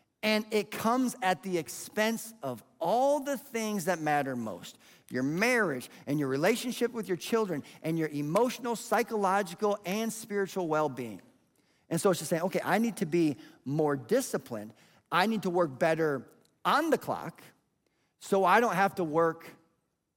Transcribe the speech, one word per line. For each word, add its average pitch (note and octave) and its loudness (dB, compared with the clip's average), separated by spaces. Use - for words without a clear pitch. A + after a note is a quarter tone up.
and G#3+ 0
it G#3 0
comes B3 0
at F#3 0
the F#3 -2
expense - -4
of B2 -6
all C4 2
the C#4 -4
things G#3+ -6
that E3+ 0
matter C#3+ 0
most. G#2+ -8
Your B2+ -2
marriage F3+ 0
and D3 0
your C#3+ 0
relationship A3+ 0
with A3+ -6
your F3+ -2
children F#3 -2
and E3 0
your D#3 0
emotional, G#3 0
psychological, G3+ 0
and A3 -2
spiritual G3 -4
well-being. C3 -2
And D#3+ 0
so G3+ 6
it's F3 4
just D#3 -8
saying, E3 0
"Okay, F#3 -2
I F3 2
need A3+ -2
to F#3+ -2
be D#3+ 2
more D3 0
disciplined. C3 -4
I F3 2
need A3+ 0
to F#3+ -2
work E3 0
better D#3+ 2
on C#4+ 2
the B3+ 4
clock A2+ -8
so F#3+ 4
I G3 8
don't A3+ 2
have F#3+ 2
to F#3 -2
work E3 2